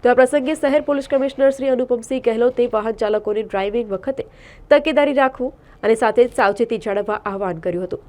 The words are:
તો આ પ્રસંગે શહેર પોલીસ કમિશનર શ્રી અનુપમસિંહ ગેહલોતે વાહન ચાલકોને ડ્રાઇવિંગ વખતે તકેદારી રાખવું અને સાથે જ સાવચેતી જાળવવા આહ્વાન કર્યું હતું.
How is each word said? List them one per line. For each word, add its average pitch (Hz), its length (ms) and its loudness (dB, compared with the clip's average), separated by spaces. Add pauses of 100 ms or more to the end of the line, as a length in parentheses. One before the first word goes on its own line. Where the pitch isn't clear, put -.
તો 240 60 6
આ 247 40 4
પ્રસંગે 262 420 2
શહેર 294 260 0
પોલીસ 285 260 -2
કમિશનર 269 420 0
શ્રી 269 180 -4
અનુપમસિંહ 254 540 -2
ગેહલોતે 240 520 0
વાહન 220 180 -2
ચાલકોને 214 520 -2
ડ્રાઇવિંગ 208 460 -4
વખતે 196 360 -6 (440)
તકેદારી 294 440 4
રાખવું 262 400 0 (300)
અને 220 120 4
સાથે 226 300 4
જ 240 80 -6
સાવચેતી 220 440 0
જાળવવા 202 360 -4
આહ્વાન 196 440 -6
કર્યું 180 260 -4
હતું. - 260 -8